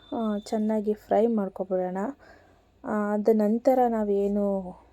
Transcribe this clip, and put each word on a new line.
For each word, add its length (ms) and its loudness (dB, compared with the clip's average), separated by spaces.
ಆ, 240 -2
ಚೆನ್ನಾಗಿ 540 -2
ಫ್ರೈ 340 2
ಮಾಡ್ಕೊಬಿಡೋಣ. 720 -2
ಆ, 280 -2
ಅದ 200 0
ನಂತರ 540 2
ನಾವೇನು 1040 -2